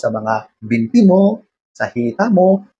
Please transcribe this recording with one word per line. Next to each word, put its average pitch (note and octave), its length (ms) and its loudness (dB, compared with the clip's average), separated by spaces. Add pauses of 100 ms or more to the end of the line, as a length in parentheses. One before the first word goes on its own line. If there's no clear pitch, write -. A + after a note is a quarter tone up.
sa - 80 -6
mga A2 560 -8
binti A#2 400 0
mo, G3 400 2 (240)
sa - 240 -8
hita A#2+ 400 -4
mo, F#3+ 320 2 (160)